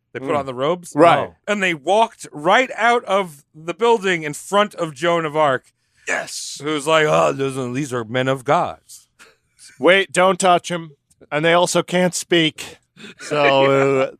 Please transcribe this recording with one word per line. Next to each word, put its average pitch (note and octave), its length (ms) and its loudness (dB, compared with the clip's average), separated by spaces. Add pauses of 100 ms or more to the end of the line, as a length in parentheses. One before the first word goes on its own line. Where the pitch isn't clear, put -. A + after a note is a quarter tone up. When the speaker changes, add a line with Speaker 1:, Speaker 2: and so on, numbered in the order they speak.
(120)
Speaker 1:
They B2 80 -10
put C3+ 100 -10
Speaker 2:
Mm. D3+ 100 -2
Speaker 1:
on C3+ 60 -8
the C3 80 -10
robes. E3 400 -4
Speaker 2:
Right. D3 360 4
Speaker 3:
Oh. - 60 -20 (120)
Speaker 1:
And G#3 140 -2
they F#3 100 -2
walked F#3 580 -2
right G3 460 0
out A#3+ 300 0
of F#3 480 -4
the D#3+ 180 -10
building F#3+ 520 0
in D3 100 -6
front G#3 400 -2
of E3 180 -6
Joan E3 320 0
of D3 100 -6
Arc. C#3+ 380 0 (340)
Speaker 2:
Yes. - 560 -8
Speaker 1:
Who's D3 240 -4
like, D#3 220 4
"Oh, D#3+ 240 2
those C3+ 240 -4
are, B2+ 160 -6
these C3 220 -4
are A#2+ 100 -4
men B2+ 240 -2
of C3 160 -2
God." C#3 360 -2 (1000)
Speaker 2:
Wait, F3+ 340 4
don't F3+ 260 2
touch F3 320 2
'em. E3 260 -10 (340)
And D3 140 -2
they E3 100 4
also F3 280 2
can't F3+ 320 -2
speak. - 600 -2 (440)
So, C#3 440 2
uh, C3+ 560 2